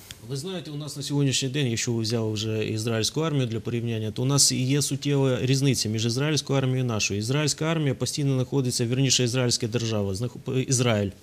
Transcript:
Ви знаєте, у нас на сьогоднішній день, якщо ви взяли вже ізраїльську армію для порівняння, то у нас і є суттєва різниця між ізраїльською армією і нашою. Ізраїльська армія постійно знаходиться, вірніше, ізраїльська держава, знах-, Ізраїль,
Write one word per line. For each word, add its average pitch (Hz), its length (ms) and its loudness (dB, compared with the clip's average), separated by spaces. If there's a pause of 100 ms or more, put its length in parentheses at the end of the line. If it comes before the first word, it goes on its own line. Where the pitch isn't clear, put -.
(300)
Ви 135 80 -6
знаєте, 170 340 -8
у 147 40 -10
нас 147 220 -10
на 139 60 -8
сьогоднішній 139 460 0
день, 139 180 0
якщо 113 240 -2
ви 117 100 0
взяли 110 300 0
вже 110 340 -2
ізраїльську 110 560 -2
армію 147 260 0
для 113 120 -4
порівняння, 113 520 -4
то 110 100 -4
у 123 40 0
нас 139 260 4
і 123 120 0
є 139 180 2
суттєва 139 600 0
різниця 131 480 2
між 110 160 0
ізраїльською 139 540 0
армією 131 240 0
і 123 40 -2
нашою. 104 320 0
Ізраїльська 139 460 0
армія 156 280 2
постійно 139 400 0
знаходиться, 127 520 0
вірніше, 123 380 2
ізраїльська 123 440 0
держава, 107 480 0
знах-, 123 520 -4
Ізраїль, 117 420 2 (140)